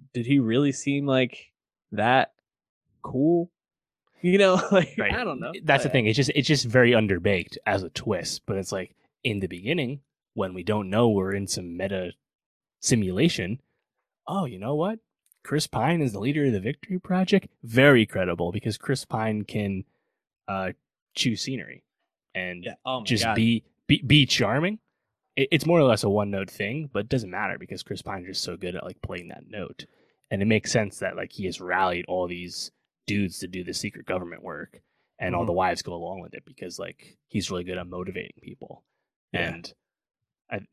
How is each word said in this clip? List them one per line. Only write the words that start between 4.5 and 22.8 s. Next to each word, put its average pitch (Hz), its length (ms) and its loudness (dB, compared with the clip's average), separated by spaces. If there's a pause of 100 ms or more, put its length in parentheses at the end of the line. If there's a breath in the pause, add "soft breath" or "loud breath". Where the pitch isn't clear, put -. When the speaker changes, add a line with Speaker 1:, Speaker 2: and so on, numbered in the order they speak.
Speaker 1:
<laughs> 190 60 4 (100)
like, 185 260 4
Speaker 2:
Right. 101 160 0
Speaker 1:
I - 120 -2
don't 151 160 -6
know. 127 120 -8 (120)
Speaker 2:
That's 139 180 6
the 143 80 0
Speaker 1:
I - 20 -8
Speaker 2:
thing. 120 140 4
It's 113 100 4
just, 143 200 2
it's - 100 2
just 143 180 2
very 120 280 6
underbaked 98 640 2 (100)
as 101 160 0
a 85 80 -8
twist. - 560 -4
But 101 100 -2
it's 95 160 -6
like, 92 220 -6 (300)
in 104 160 0
the 95 80 -2
beginning, 127 520 -4 (340)
when 95 200 -4
we 92 80 -10
don't 104 280 -2
know 117 200 4
we're 98 240 0
in 98 140 -4
some 87 280 -8
meta 92 360 -4 (680)
simulation, 107 800 0 (680)
oh, 180 180 -4
you 113 140 -8
know 120 160 -6
what? 196 240 -2 (460)
Chris 156 220 -2
Pine 156 340 2
is 127 120 0
the 95 80 -6
leader 143 260 0
of 123 60 4
the 98 80 0
Victory 151 400 -6
Project. 185 480 2 (160)
Very 123 420 8
credible, 87 460 -2
because 104 260 -4
Chris - 260 -4
Pine 110 380 -2
can, 98 420 -4 (640)
uh, 95 240 -4 (420)
chew 113 220 0
scenery - 480 -10 (500)
and 90 300 -8
Speaker 1:
Yeah, - 100 -10 (120)